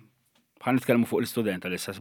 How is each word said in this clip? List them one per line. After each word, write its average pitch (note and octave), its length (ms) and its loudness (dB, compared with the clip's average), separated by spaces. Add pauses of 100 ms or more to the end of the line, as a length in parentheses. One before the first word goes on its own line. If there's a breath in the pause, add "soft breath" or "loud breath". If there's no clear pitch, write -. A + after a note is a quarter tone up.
(640)
ħan C3 140 4
nitkellmu A#2+ 280 4
fuq A2+ 160 0
l-istudent G#2 400 -2
għalissa, F#2 380 -6